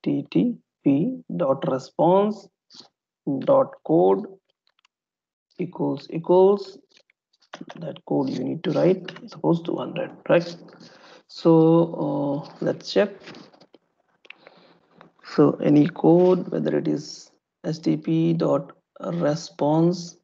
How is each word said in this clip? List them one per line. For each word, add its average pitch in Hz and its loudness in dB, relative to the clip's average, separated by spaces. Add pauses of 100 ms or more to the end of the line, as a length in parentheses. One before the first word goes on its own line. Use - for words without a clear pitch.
T 143 -4
T 233 0 (280)
P 175 0 (180)
dot 135 -2
response 180 0 (920)
dot 135 2 (180)
code 185 2 (1300)
equals, 143 -6
equals, 185 2 (1000)
that 147 -12
code 143 -2
you - -6
need 135 -8
to 170 -4
write, 165 0 (160)
suppose 165 -2
two - -6
hundred, - -8 (180)
right? - 2 (720)
So, 160 2
uh, - -20
let's - -6
check. 202 2 (2250)
So - 2
any 147 4
code, 175 2
whether 76 -2
it 156 -2
is - -10 (340)
H 160 -8
T 160 0
T - -
P 165 0
dot 147 -2 (300)
response. 160 -2